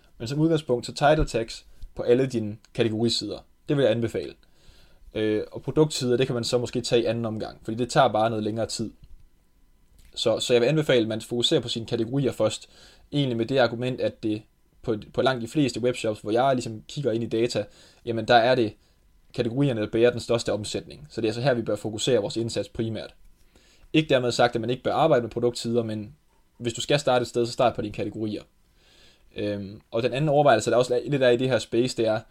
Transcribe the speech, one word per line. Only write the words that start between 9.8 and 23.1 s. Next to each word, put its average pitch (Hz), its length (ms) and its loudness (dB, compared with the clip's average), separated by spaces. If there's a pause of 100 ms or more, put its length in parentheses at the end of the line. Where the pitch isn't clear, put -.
Så, 113 240 0
så - 140 0
jeg 120 80 6
vil 120 60 4
anbefale, 147 340 4
at 107 60 0
man 110 140 -6
fokuserer 120 380 0
på 117 100 -6
sine 113 160 -6
kategorier 117 460 -2
først. - 380 -2 (420)
Egentlig 135 260 0
med 117 80 2
det 135 120 -2
argument, 120 440 0
at - 220 -4
det 107 180 -2 (400)
på, 113 140 -2 (180)
på 120 80 -2
langt 127 200 2
de 113 60 -8
fleste 127 340 -2
webshops, 117 380 -2
hvor 104 120 -6
jeg 131 240 2
ligesom 117 320 -6
kigger 139 240 -4
ind 117 120 0
i 110 40 -6
data, 113 380 -2 (400)
jamen 113 220 -4
der 123 80 8
er 120 200 6
det 110 180 0 (600)
kategorierne, 120 480 0
der 104 60 -2
bærer 117 240 4
den 117 80 -2
største 117 340 -2
omsætning. - 560 -8
Så - 120 -10
det 110 60 0
er - 20 0
altså 113 120 -4
her, 135 120 2
vi 117 80 -2
bør 104 140 -2
fokusere 110 440 0
vores 113 180 -4
indsats 110 320 -4
primært. 110 460 -6 (800)